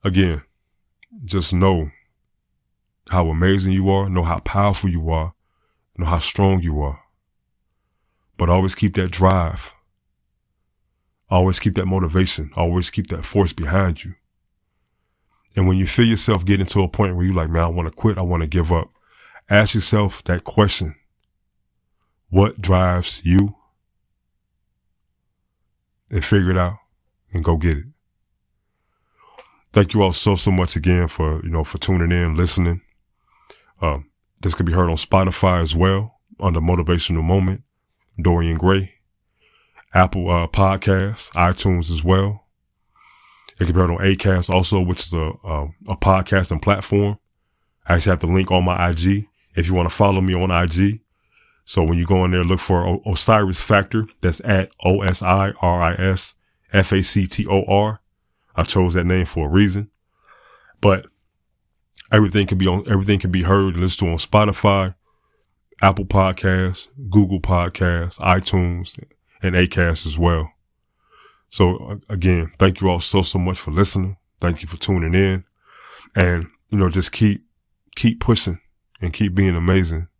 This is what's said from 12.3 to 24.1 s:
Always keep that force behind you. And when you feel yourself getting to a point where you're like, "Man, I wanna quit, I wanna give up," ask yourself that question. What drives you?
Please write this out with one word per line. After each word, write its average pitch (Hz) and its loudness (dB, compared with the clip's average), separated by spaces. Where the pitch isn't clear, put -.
Always 87 -2
keep - -6
that 82 -8
force 95 0
behind 87 -2
you. 90 -14
And 92 2
when 92 4
you 95 2
feel 117 2
yourself 107 0
getting 95 2
to 101 0
a 92 0
point 95 -2
where 87 0
you're 95 0
like, 80 -2
"Man, 82 0
I 85 0
wanna 85 -4
quit, 104 -2
I 95 -4
wanna 87 -2
give 82 0
up," 82 -2
ask 104 4
yourself 104 0
that 87 -4
question. 95 0
What 98 2
drives 90 0
you? 101 2